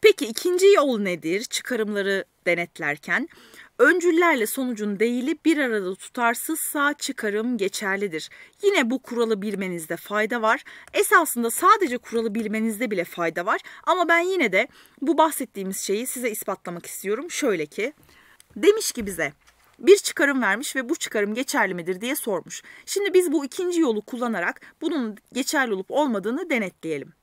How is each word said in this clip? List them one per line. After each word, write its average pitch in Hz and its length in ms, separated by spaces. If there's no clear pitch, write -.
Peki 403 260
ikinci 359 400
yol 294 320
nedir 180 460
çıkarımları 202 800
denetlerken? 175 840
Öncüllerle 330 680
sonucun 208 540
değili 247 440
bir 302 140
arada 214 360
tutarsızsa 285 1040
çıkarım 226 600
geçerlidir. 196 720
Yine 359 280
bu 269 120
kuralı 226 400
bilmenizde 185 540
fayda 214 460
var. 226 220
Esasında 302 560
sadece 359 480
kuralı 226 360
bilmenizde 220 560
bile 180 140
fayda 175 420
var. 285 140
Ama 339 240
ben 339 100
yine 349 340
de 208 160
bu 285 180
bahsettiğimiz 214 600
şeyi 220 260
size 247 240
ispatlamak 190 560
istiyorum. 226 440
Şöyle 190 360
ki, 233 260
demiş 226 360
ki 226 140
bize, 165 260
bir 202 180
çıkarım 277 460
vermiş 214 340
ve 247 120
bu 320 80
çıkarım 208 380
geçerli 226 400
midir 175 260
diye 247 160
sormuş. - 460
Şimdi 392 280
biz 359 180
bu 294 120
ikinci 349 360
yolu 226 220
kullanarak 226 580
bunun 254 360
geçerli 262 420
olup 190 160
olmadığını 262 600
denetleyelim. 165 640